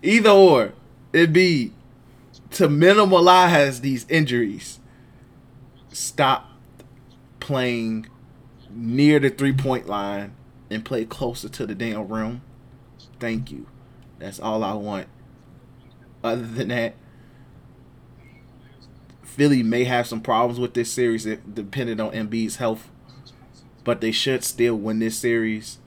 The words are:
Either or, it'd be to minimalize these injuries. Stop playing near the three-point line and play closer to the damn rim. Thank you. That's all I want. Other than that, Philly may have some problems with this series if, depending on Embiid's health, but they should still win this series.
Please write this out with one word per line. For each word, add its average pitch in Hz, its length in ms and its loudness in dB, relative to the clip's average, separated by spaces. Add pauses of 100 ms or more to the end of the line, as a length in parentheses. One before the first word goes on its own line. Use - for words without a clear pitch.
Either 220 280 4
or, 170 420 8 (400)
it'd 165 220 4
be 170 400 2 (760)
to 175 160 2
minimalize 175 1120 6
these 131 280 -4
injuries. 123 720 -2 (1120)
Stop - 560 -2 (920)
playing 117 680 -4 (600)
near 127 500 2
the 135 100 2
three-point 135 580 -2
line 101 460 -6 (360)
and 110 160 -8
play 117 200 -6
closer 120 440 -10
to - 160 -10
the 107 100 -10
damn 107 320 -8
rim. 110 340 -8 (760)
Thank 113 320 -8
you. 64 140 -16 (540)
That's 95 200 -16
all 110 240 -4
I 98 100 -4
want. 104 340 -8 (1160)
Other 117 200 -4
than 113 260 -8
that, 117 260 -4 (2250)
Philly 139 400 2
may 120 220 0
have 123 220 0
some 113 140 -8
problems 120 380 0
with 120 140 -4
this 117 180 -4
series 113 340 -2
if, 107 140 -6 (140)
depending 110 460 -8
on 107 120 -4
Embiid's 110 460 -6
health, 110 320 -6 (920)
but 120 180 -2
they 113 100 -2
should 131 320 -2
still 117 320 0
win 110 240 -4
this 113 180 -4
series. 110 680 -4